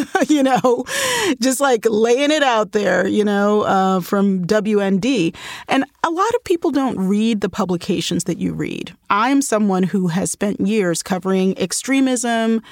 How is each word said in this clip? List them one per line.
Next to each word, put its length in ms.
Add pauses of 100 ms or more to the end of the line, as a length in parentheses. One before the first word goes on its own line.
(280)
You 140
know, 420 (560)
just, 200
like, 280
laying 440
it 100
out 300
there, 360
you 160
know, 380
uh, 380
from 480
W 320
N 180
D. 340 (360)
And 180 (180)
a 60
lot 240
of 100
people 280
don't 260
read 440
the 80
publications 720
that 160
you 140
read. 420 (160)
I'm 320
someone 400
who 240
has 240
spent 280
years 440
covering 560
extremism, 1120